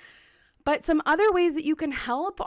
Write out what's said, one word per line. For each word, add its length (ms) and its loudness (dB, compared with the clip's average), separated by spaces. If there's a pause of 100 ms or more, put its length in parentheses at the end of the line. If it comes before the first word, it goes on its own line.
(640)
But 200 0
some 200 2
other 260 4
ways 240 2
that 120 -6
you 100 0
can 160 -4
help 540 -6